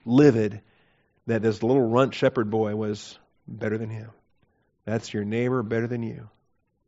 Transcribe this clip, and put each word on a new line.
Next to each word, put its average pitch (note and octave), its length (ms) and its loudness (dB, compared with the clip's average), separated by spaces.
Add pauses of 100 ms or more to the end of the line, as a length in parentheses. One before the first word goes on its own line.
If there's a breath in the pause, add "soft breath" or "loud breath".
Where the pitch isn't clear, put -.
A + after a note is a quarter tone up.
livid A2+ 560 6 (640)
that A2+ 160 -2
this A2 220 0
little C3 180 4
runt A#2+ 320 2
shepherd B2 360 0
boy G#2+ 260 -2
was G#2+ 420 -8 (300)
better A2 300 -6
than A2+ 120 -8
him. A2 220 -12 (760)
That's A2 280 -4
your G#2 120 -4
neighbor A#2+ 380 -2
better A2+ 240 -2
than A#2+ 160 -6
you. A2+ 260 -10 (580)